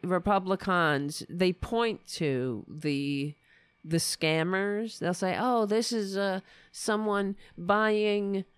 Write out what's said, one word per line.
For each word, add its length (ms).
Republicans, 1200
they 240
point 640
to 540
the, 680
the 120
scammers. 1040
They'll 140
say, 220
"Oh, 300
this 240
is, 260
uh, 240
someone 640
buying 880